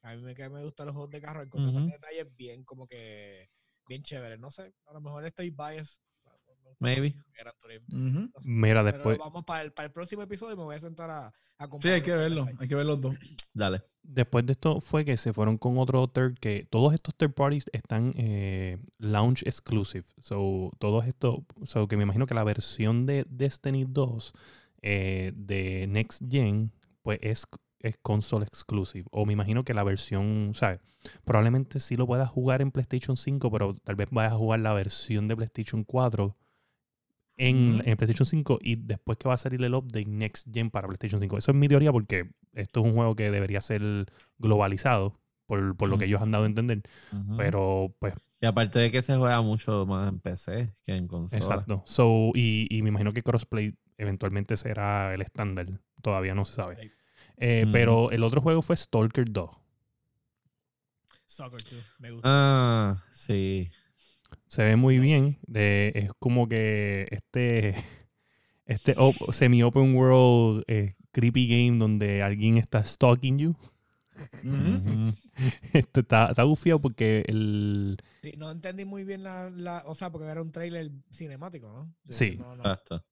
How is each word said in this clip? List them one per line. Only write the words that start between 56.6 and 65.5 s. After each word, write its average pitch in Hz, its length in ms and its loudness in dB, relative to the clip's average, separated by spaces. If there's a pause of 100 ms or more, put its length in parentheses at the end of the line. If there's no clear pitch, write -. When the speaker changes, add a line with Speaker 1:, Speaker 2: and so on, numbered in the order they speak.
Speaker 1:
Sí. 107 100 -18 (460)
Speaker 4:
Eh, 117 280 2
Speaker 2:
Ujú. 107 80 4
Speaker 4:
pero 117 380 6
el 113 120 0
otro 123 180 2
juego 160 200 4
fue - 160 0
Stalker 113 520 2
dos. 95 220 -6 (1700)
Speaker 1:
Soccer 123 380 -18
two, 120 140 -16 (220)
me 117 120 -16
gusta. 117 180 -2
Speaker 2:
Ah, 123 840 6
sí. 95 580 -2 (800)
Speaker 4:
Se - 160 0
ve 110 120 6
muy 131 200 6
Speaker 1:
Sí. 127 60 6
Speaker 4:
bien. 139 460 4
De, 104 480 2